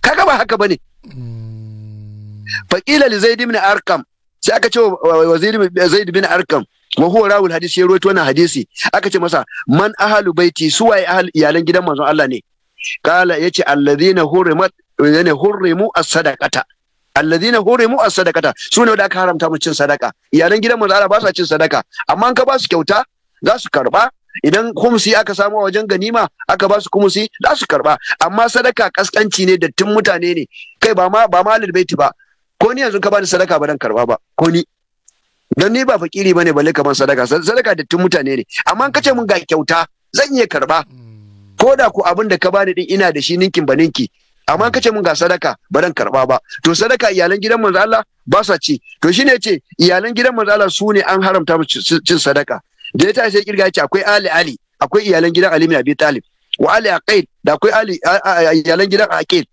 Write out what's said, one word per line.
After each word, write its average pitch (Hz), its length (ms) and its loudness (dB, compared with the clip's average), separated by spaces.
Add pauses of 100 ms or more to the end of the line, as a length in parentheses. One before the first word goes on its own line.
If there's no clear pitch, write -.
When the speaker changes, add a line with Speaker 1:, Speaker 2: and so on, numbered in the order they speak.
Speaker 1:
Kaga 392 240 2
ba 285 100 2
haka 226 220 -2
bane. 196 180 0 (760)
Speaker 2:
Mm. 107 920 -18 (260)
Speaker 1:
Fa - 100 0
qila 277 280 2
li 214 100 -2
Zaid 226 220 2
ibn 240 160 -4
Arqam, 196 460 0 (380)
sai - 160 0
aka 240 140 0
ce - 100 -2
wa, 202 220 2
wa, 160 300 4
wa 165 60 2
Zaid 208 160 0
ibn, 202 140 0 (200)
Zaid 190 200 0
ibn 190 160 0
Arqam, 170 400 0 (340)
wa 165 100 4
huwa 208 200 2
rawul 196 240 2
hadisi, 170 280 -4
ya 180 60 4
rawaito 185 220 2
wannan 185 160 2
hadisi. 143 440 0 (240)
Aka 196 180 -2
ce 190 80 -2
masa, 170 260 -2 (220)
"Man 180 320 2
ahlu 208 360 0
baiti, 170 360 0
su 226 160 0
waye 196 200 2
ahal 175 280 0
iyalan 156 300 2
gidan 175 200 2
manzon 147 240 -2
Allah 151 200 2
ne?" 127 120 -6 (640)
Kala 175 360 2
yace, 165 240 -2
"Alladhina 143 600 2
hurrimat, 170 500 2 (280)
yani 156 300 4
hurrimu 185 640 0
as-sadaqata." 151 680 -2 (500)
Alladhina 165 440 0
hurrimu 233 420 2
as-sadaqata, 165 560 0
su - 280 0
ne 233 60 2
wanda 202 140 0
aka 180 160 -4
haramta 170 300 -2
mu 160 80 -6
cin 160 160 -4
sadaka. 143 380 -2 (200)
Iyalan 175 280 2
gidan 233 180 0
manzon 196 180 0
Allah 202 120 2
ba 208 120 2
sa 202 120 0
cin 175 140 -4
sadaka, 156 360 0 (260)
amma 190 200 0
in 254 60 -2
ka 254 100 2
ba 269 140 0
su - 100 -6
kyauta, 185 360 0 (380)
za 233 160 2
su - 120 -14
karba. 156 400 2 (320)
Idan 208 300 0
khumsi 214 420 0
aka 214 200 0
samu 208 260 -2
a 196 80 0
wajen 214 180 -2
ganima, 202 400 0 (220)
aka 190 200 0
ba 208 120 2
su - 80 -14
khumsi, 202 400 0 (160)
za - 100 2
su - 120 -8
karba. 151 320 0 (260)
Amma 214 240 0
sadaka 233 420 0
kaskanci 190 560 -2
ne, 185 120 4
dattin 170 340 -2
mutane 180 420 0
ne. 156 120 -6 (340)
Kai 226 140 2
ba 185 160 2
ma, 220 180 2
ba 180 160 2
ma 214 100 2
ahlul 220 180 -2
baiti 180 240 0
ba. 139 140 2 (480)
Ko 226 140 2
ni 254 80 -4
yanzu 220 200 -2
ka 202 100 0
bani 202 160 0
sadaka 175 340 0
ba 147 60 -2
dan 151 120 -2
karba 117 280 -2
ba. 117 100 0 (180)
Ko 165 140 0
ni. 170 160 0 (880)
Dan 190 200 0
ni 262 100 0
ba 247 140 0
fakiri 185 340 -2
bane 170 220 2
balle 147 180 2
ka 143 100 -2
ban 139 120 0
sadaka. 135 320 0
Sa-, 147 180 0
sadaka 226 320 2
dattin 165 240 -4
mutane 151 400 0
ne. - 40 -6 (220)
Amma 214 200 -2
in 277 60 -6
ka 302 100 0
ce 269 100 2
mun 240 140 -2
ga 202 180 0
kyauta, 165 400 -2 (320)
zan 285 180 0
iya 240 120 2
karba. 147 360 -2 (760)
Ko 262 160 4
da 247 140 2
ku 185 100 -6
abin 180 280 0
da 180 100 0
ka 185 120 0
bani 190 220 0
din 175 160 -4
ina 185 240 0
da 147 80 -4
shi 165 160 -4
ninkin 175 300 0
ba 135 100 2
ninki. 151 320 0 (400)
Amma 185 180 0
in 240 60 -2
ka 254 80 0
ce 233 100 2
mun 214 120 -2
ga 175 120 0
sadaka, 165 420 -2 (140)
ba 151 120 0
dan 175 100 -2
karba 127 340 0
ba. 127 120 2 (260)
To 165 80 2
sadaka 220 400 0
iyalan 180 240 0
gidan 220 240 -4
manzo 196 240 0
Allah 220 180 0 (240)
ba - 160 2
sa 196 140 0
ci. 151 240 -4 (220)
To 165 100 2
shine 262 160 2
yace 208 320 0 (180)
iyalan 185 380 0
gidan 247 180 0
manzo 208 180 0
Allah 208 180 2
su 208 200 -4
ne 202 120 2
an 190 180 0
haramta 180 380 0
mu 160 60 0
ci, - 180 -6
ci, 165 180 0
cin 170 180 0
sadaka. 139 420 -2 (340)
Da 160 120 2
ya 208 60 0
tashi 214 260 0
sai 208 60 -2
kirga 196 200 0
yace 185 160 0
akwai 180 240 -2
Ali 208 240 0
Ali, 160 300 -2 (200)
akwai 202 300 0
iyalan 170 240 2
gidan 175 200 2
Ali 160 140 2
bin 160 120 2
Abi 131 180 0
Talib. 147 260 0 (360)
Wa 160 180 2
Ali 220 140 0
Aqil, 185 340 0 (180)
da 147 140 2
akwai 208 160 2
Ali, 208 320 -2
a, 180 200 2
a, 196 80 0 (160)
a, 160 60 2
iyalan 165 320 0
gidan 202 240 0
Aqil. 160 420 -2